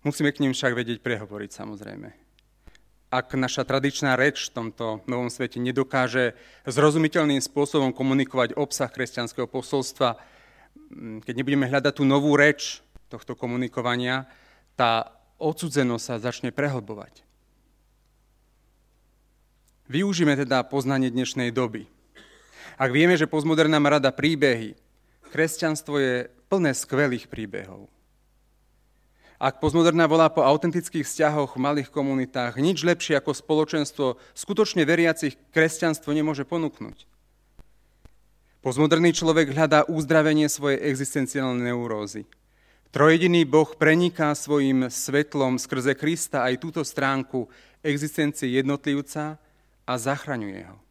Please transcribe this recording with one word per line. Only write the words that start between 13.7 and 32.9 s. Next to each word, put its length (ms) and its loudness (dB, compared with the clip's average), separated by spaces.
tá 400 0
odsudzenosť 640 -2
sa 160 -8
začne 320 -6
prehlbovať. 720 -6
Využíme 480 2
teda 300 0
poznanie 480 -2
dnešnej 400 -4
doby. 340 -4
Ak 160 -2
vieme, 240 6
že 140 0
postmoderná 500 2
má 160 4
rada 160 2
príbehy, 640 0
kresťanstvo 680 -2
je 260 -2
plné 240 2
skvelých 560 -2
príbehov. 560 -12
Ak 240 -2
postmoderná 480 4
volá 240 6
po 160 2
autentických 560 0
vzťahoch 560 -2
v 40 -2
malých 280 -2
komunitách, 640 -4
nič 320 0
lepšie 320 0